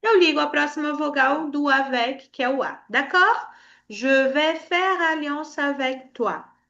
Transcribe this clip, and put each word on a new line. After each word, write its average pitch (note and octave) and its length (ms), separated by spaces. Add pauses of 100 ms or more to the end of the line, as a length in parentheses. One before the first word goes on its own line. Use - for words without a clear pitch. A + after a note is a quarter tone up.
Eu A4 160
ligo D#4 220
a D4 60
próxima D4 460
vogal C#4+ 580
do C#4+ 180
avec, C4 600
que - 120
é B3 60
o C4 140
A. D#3 260
D'accord? F4+ 600 (400)
Je C4+ 400
vais D4+ 280
faire F4+ 440 (120)
alliance D4+ 460
avec C4+ 540
toi. F#3+ 320 (260)